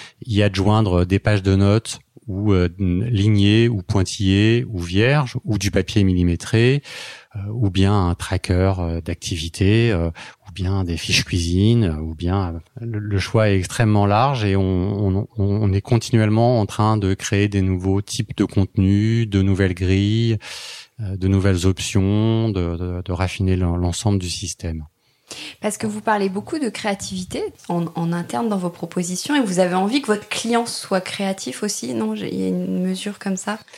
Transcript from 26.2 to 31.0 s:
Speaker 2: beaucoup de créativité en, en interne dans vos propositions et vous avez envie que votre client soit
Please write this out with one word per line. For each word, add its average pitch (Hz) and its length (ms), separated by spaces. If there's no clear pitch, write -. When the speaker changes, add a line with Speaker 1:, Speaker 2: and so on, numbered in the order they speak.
Speaker 2:
beaucoup 208 300
de 254 100
créativité 196 720
en, 170 180
en 170 180
interne 214 360
dans 202 80
vos 180 120
propositions 180 640
et 277 80
vous 185 140
avez 180 160
envie 202 280
que - 60
votre 208 200
client 233 400
soit - 340